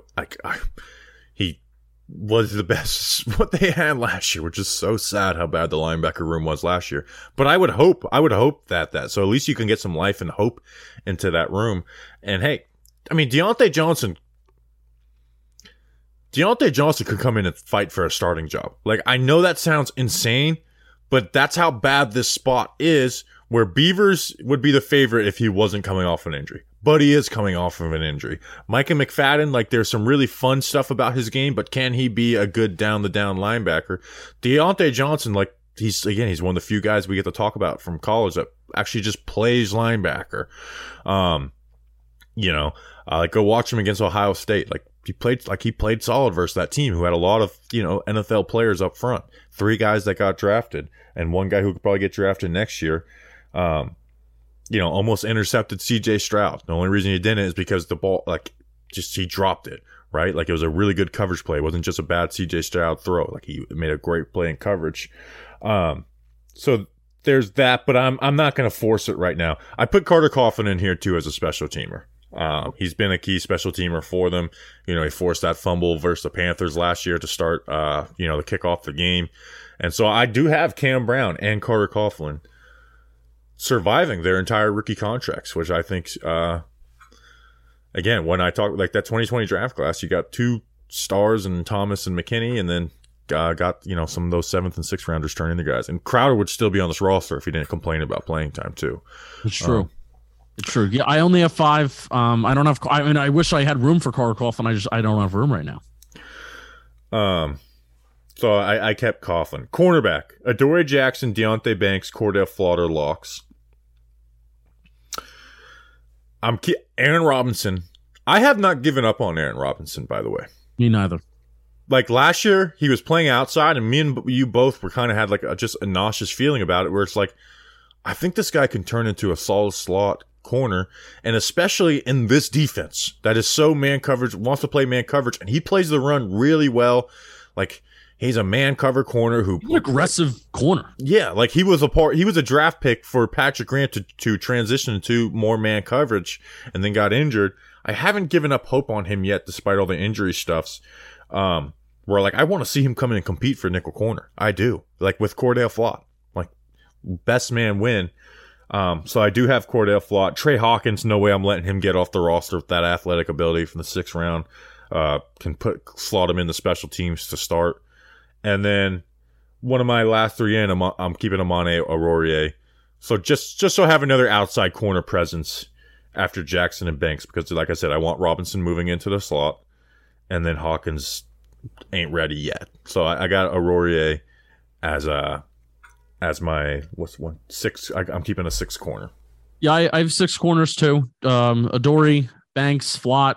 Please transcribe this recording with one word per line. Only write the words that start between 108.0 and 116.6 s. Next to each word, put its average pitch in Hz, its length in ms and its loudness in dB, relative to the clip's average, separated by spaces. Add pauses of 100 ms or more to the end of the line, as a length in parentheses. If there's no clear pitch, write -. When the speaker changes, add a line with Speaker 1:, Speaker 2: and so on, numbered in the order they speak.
Speaker 1:
so 110 180 2
I, 101 360 2
I 107 40 0
kept 110 280 -2
Coughlin. 78 480 -4
Cornerback, 147 540 4 (220)
Adoree 139 380 4
Jackson, 135 500 0
Deonte 110 440 0
Banks, 98 320 0
Cordell 98 380 0
Flauter, 87 420 2
locks. 78 520 -4 (3000)
I'm 113 160 0
ki-, - 200 0 (200)